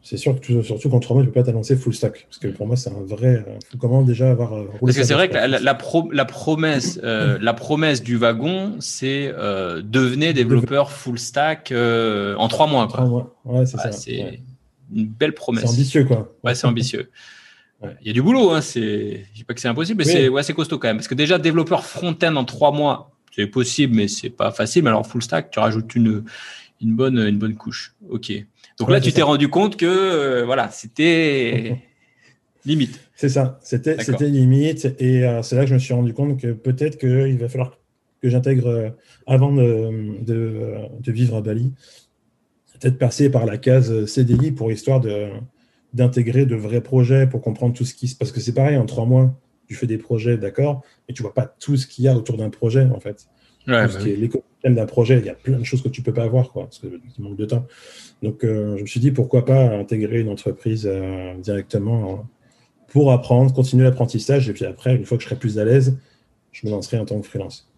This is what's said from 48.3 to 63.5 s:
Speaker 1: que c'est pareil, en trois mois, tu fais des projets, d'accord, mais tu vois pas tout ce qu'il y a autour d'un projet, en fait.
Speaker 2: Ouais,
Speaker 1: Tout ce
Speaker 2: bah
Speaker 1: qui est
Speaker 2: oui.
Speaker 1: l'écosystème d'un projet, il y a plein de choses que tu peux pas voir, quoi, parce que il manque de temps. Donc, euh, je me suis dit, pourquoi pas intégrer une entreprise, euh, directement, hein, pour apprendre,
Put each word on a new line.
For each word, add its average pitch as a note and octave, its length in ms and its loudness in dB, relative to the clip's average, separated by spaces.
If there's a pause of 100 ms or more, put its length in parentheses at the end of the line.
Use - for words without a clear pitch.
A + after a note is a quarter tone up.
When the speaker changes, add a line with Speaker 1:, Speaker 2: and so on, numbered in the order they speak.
Speaker 1:
que G#2+ 80 -8
c'est A#2+ 140 -6
pareil, C#3 240 4
en A2 80 0
trois A2+ 180 -4
mois, C3 340 4 (300)
tu B2+ 60 -16
fais - 120 -6
des A2 120 -4
projets, A2+ 400 -2
d'accord, C3+ 440 -2 (240)
mais B2+ 80 -12
tu - 80 -12
vois G#2 120 -8
pas C3 100 0
tout - 320 -4
ce C3 100 -2
qu'il B2 200 -2
y - 20 6
a B2+ 80 4
autour A2 220 -4
d'un A2 100 -4
projet, B2 460 2
en - 40 -8
fait. - 280 -14 (420)
Speaker 2:
Ouais, A#2 160 4
Speaker 1:
Tout G2+ 80 0
ce F#2+ 60 -10
Speaker 2:
bah G2 40 -6
Speaker 1:
qui G#2+ 60 -2
est G2+ 60 -2
Speaker 2:
oui. G2+ 80 -4
Speaker 1:
l'écosystème - 520 -2
d'un A2+ 120 0
projet, B2 320 2
il G#2 80 -2
y - 20 -6
a F2 60 -10
plein C3 240 -2
de A#2 60 -4
choses C3 180 -4
que C3 80 -4
tu - 100 -12
peux A2+ 140 -4
pas A#2 120 -2
voir, B2 240 0
quoi, F#2+ 140 -10
parce - 140 -20
que - 80 -16
il F2+ 360 -16
manque G2+ 140 -12
de G#2+ 80 -6
temps. A#2+ 220 -4 (560)
Donc, G#2 200 -6
euh, G#2 360 -2
je G#2 40 -8
me G2+ 40 -10
suis A#2+ 140 -6
dit, C3+ 100 4
pourquoi B2+ 340 2
pas C3 320 4
intégrer G#2+ 440 -2
une A2 100 -2
entreprise, G#2 600 -4
euh, F#2 520 -6
directement, G2+ 720 -4
hein, - 140 -12 (600)
pour C#3 240 4
apprendre, B2+ 400 4